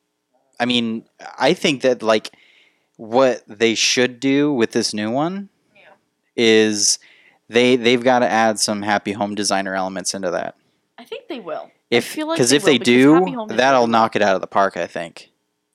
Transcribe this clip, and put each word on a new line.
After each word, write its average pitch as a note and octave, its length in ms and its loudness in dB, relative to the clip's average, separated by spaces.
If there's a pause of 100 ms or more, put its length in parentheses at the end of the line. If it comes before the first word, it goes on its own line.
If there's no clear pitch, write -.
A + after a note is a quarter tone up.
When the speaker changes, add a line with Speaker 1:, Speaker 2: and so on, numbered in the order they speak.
(580)
Speaker 1:
I A#2+ 80 -4
mean, A#2 380 -4 (340)
I C#3+ 160 2
think D3 280 -2
that, B2 200 0
like, A2 280 0 (680)
what A#2+ 520 0
they A2+ 260 0
should B2 460 0
do C#3 320 0
with A#2 200 0
this A2+ 220 -2
new G#2+ 160 -6
one F3+ 380 -6 (260)
Speaker 2:
Yeah. F#3+ 80 -20 (540)
Speaker 1:
is A2 600 2 (500)
they, B2 280 4
they've A#2+ 280 2
gotta B2 240 2
add A2 320 0
some G#2 220 -4
Happy G2+ 300 -2
Home G2+ 220 -6
Designer G2 400 -4
elements F#2+ 400 -6
into F#2+ 160 -6
that. E2+ 240 -6 (440)
Speaker 2:
I A#3+ 60 -20
think C5+ 240 -16
they C#4 120 -12
will. D3+ 300 -12 (200)
Speaker 1:
If, A#2+ 140 0
Speaker 2:
I - 100 -12
feel D#4 140 -6
like E4 100 -4
Speaker 1:
'cause A#2+ 120 0
Speaker 2:
they C#3 60 4
Speaker 1:
if D3 60 -2
Speaker 2:
will, G3 100 -10
Speaker 1:
they B2+ 60 2
Speaker 2:
because A#2 160 -2
Happy D3+ 360 6
Speaker 1:
do, B3+ 60 -8
Speaker 2:
Home A3 120 -8
did A2 100 -6
Speaker 1:
that'll C3 220 4
Speaker 2:
really A#2 100 2
well. A2+ 100 4
Speaker 1:
knock A2 160 0
it G#2 60 0
out G2+ 120 2
of F#2 60 -2
the F2 60 -8
park, G2 300 0
I F2 100 -4
think. E2+ 440 -12 (440)